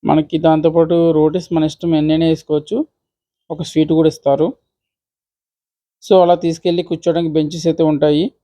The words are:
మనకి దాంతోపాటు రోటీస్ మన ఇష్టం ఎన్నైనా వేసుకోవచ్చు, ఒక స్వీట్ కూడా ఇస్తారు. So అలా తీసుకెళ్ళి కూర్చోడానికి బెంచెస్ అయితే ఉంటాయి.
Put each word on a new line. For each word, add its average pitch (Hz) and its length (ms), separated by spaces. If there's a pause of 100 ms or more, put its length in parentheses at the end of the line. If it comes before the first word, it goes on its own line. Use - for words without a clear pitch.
మనకి 156 340
దాంతోపాటు 165 580 (140)
రోటీస్ 156 420
మన 156 180
ఇష్టం 170 240
ఎన్నైనా 156 340
వేసుకోవచ్చు, 156 480 (760)
ఒక 165 200
స్వీట్ 156 220
కూడా 160 200
ఇస్తారు. 143 340 (1600)
So 208 180
అలా 175 200
తీసుకెళ్ళి 170 460
కూర్చోడానికి 165 460
బెంచెస్ 156 340
అయితే 160 240
ఉంటాయి. 147 320 (200)